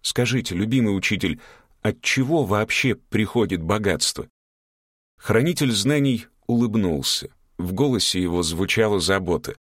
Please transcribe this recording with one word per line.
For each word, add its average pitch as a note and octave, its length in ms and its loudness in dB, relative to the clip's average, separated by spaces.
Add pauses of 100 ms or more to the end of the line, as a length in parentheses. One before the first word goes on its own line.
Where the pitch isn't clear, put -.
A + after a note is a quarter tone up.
Скажите, B2 560 -2
любимый G#2+ 400 2
учитель, F#2+ 440 -2 (420)
от - 180 -2
чего C3+ 440 0
вообще G#2+ 520 0
приходит G2+ 680 0
богатство?" G2 640 -2 (920)
Хранитель C3+ 520 0
знаний B2+ 560 0 (220)
улыбнулся. G#2+ 800 0 (280)
В F2+ 160 -4
голосе A2 460 0
его F2 220 0
звучала G2 560 0
забота. F2 640 -2